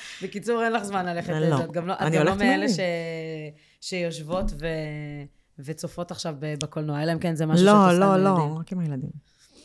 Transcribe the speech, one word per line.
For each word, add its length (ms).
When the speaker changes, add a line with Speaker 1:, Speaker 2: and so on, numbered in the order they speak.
Speaker 1:
בקיצור, 400
אין 100
לך 100
זמן 220
ללכת 240
Speaker 2:
לא. 100
Speaker 1:
לזה, 240
את 80
גם 160
לא, 60
את 80
Speaker 2:
אני 160
Speaker 1:
גם 80
לא 40
Speaker 2:
הולכת 160
Speaker 1:
מאלה 120
Speaker 2:
מולי. 160
Speaker 1:
ש-, 60
שיושבות 800
ו-, 80
וצופות 520
עכשיו 280
ב-, 240
בקולנוע, 400
אלא 100
אם 60
כן 160
זה 100
משהו 200
Speaker 2:
לא, 60
Speaker 1:
שאת 160
עושה 120
Speaker 2:
לא, 60
Speaker 1:
עם 80
Speaker 2:
לא. 140
Speaker 1:
הילדים. 200
Speaker 2:
רק 140
עם 80
הילדים. 300